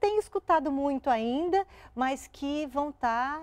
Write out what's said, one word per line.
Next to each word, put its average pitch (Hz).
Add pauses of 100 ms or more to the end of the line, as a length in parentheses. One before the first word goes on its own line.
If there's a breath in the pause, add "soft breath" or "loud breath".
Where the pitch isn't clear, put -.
tem 415
escutado 320
muito 277
ainda, 277 (300 loud breath)
mas 262
que 294
vão 285
tá, 262